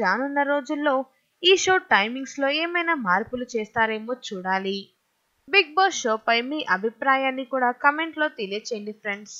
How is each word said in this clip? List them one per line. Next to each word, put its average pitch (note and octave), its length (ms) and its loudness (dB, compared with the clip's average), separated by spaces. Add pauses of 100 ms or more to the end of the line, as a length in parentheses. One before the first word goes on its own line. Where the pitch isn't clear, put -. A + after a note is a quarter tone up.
రానున్న C4 400 0 (100)
రోజుల్లో D4 420 0 (500)
ఈ F4+ 80 6 (120)
షో F#4 100 2 (200)
టైమింగ్స్లో B3+ 540 0 (160)
ఏమైనా E4+ 300 -2 (140)
మార్పులు A3 460 0
చేస్తారేమో A3 600 -2 (140)
చూడాలి. F#3+ 500 -4 (720)
బిగ్ D4+ 300 2
బాస్ F#4+ 240 4
షోపై A3 340 0 (140)
మీ D4+ 100 -4 (160)
అభిప్రాయాన్ని C4 760 0
కూడా B3+ 160 2 (140)
కామెంట్లో D4+ 440 0 (120)
తెలియచేయండి G#3 600 -8
friends. G#3 380 -10